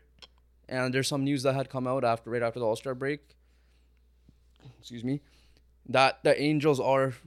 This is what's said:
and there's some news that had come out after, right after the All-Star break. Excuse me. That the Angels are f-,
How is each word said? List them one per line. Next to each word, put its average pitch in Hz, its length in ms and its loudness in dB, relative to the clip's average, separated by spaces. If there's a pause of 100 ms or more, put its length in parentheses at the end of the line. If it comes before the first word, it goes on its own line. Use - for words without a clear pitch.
(680)
and 127 260 -2
there's 131 140 0
some 139 160 -2
news 139 200 0
that 135 120 2
had 135 140 -4
come 127 180 -6
out 131 160 -2
after, 117 260 -2
right 120 140 -4
after 117 160 -4
the 120 60 -2
All-Star 110 300 -2
break. 139 420 -8 (1400)
Excuse 120 240 -12
me. 135 180 -4 (680)
That 131 360 4
the 147 160 4
Angels 147 400 2
are 135 300 2
f-, 123 180 -12